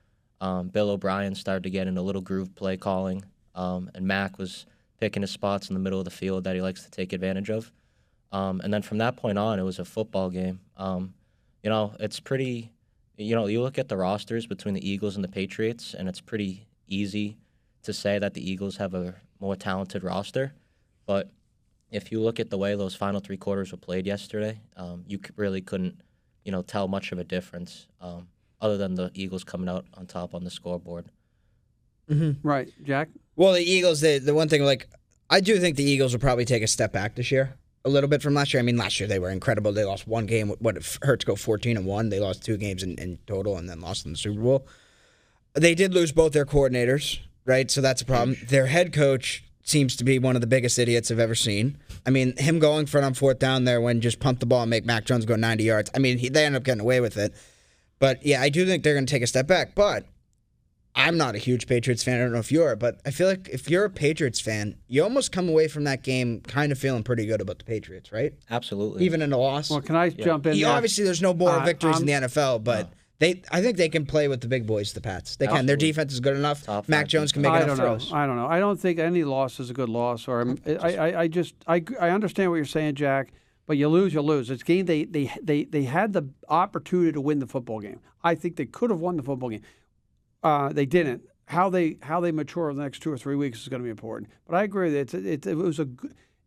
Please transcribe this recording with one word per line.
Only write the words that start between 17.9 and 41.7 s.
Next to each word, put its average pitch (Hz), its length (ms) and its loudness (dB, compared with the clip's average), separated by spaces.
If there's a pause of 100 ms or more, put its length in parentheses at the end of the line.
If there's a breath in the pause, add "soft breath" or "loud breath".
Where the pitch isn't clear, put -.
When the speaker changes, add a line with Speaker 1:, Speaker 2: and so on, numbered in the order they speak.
Speaker 1:
say 101 260 -2
that 98 160 -4
the 73 160 -10
Eagles 95 280 -6
have 92 160 -6
a 90 200 -6 (240)
more 98 180 -6
talented 95 460 -6
roster. 98 520 -6 (520)
But 98 240 -2 (600)
if 104 200 -8
you 110 100 -2
look 117 200 0
at 110 100 -6
the 101 80 -4
way 101 160 -2
those 98 200 -4
final 98 260 -4
three 98 160 -10
quarters 98 340 -6
were 90 80 -16
played 92 280 -6
yesterday, 107 540 -6 (160)
um, 87 300 -14
you 98 120 -10
c-, - 180 -20
really 95 240 -2
couldn't, 92 400 -6 (440)
you 101 80 -10
know, 90 100 -4
tell 98 260 -4
much 98 240 -6
of 90 60 -8
a 87 60 -8
difference, - 600 -10 (140)
um, 87 280 -16 (320)
other 107 180 0
than 95 160 -2
the 90 200 -4
Eagles 92 300 -8
coming 90 240 -8
out 90 160 -6 (100)
on 90 120 -18
top 90 280 -10
on 87 100 -10
the 87 60 -10
scoreboard. 85 560 -10 (1000)
Speaker 2:
Mm-hmm. 147 380 0
Speaker 3:
Right, 139 260 0 (120)
Jack? 143 240 -2 (280)
Speaker 2:
Well, 190 160 8
the 180 100 4
Eagles, 175 380 4
the, 151 180 6
the 143 160 2
one 156 140 4
thing, 147 140 4
like, 139 260 2 (400)
I 180 120 6
do 196 180 4
think 175 180 2
the 139 80 2
Eagles 135 280 4
will 120 80 -2
probably 123 240 4
take 117 180 2
a 110 40 0
step 110 260 0
back 104 240 -4
this 123 140 -4
year, 135 240 2 (300)
a 131 40 -2
little 139 200 4
bit 143 140 2
from 143 120 0
last 143 200 2
year. 131 60 2
I - 40 2
mean, 120 120 2
last 95 240 -2
year 101 80 -2
they 101 100 0
were 90 120 -2
incredible. 104 420 0
They 104 120 0
lost 98 220 -4
one 110 200 -2
game. 107 220 0 (120)
What, 107 160 0
if - 260 -10
Hurts 131 220 2
go - 120 0
fourteen 113 400 0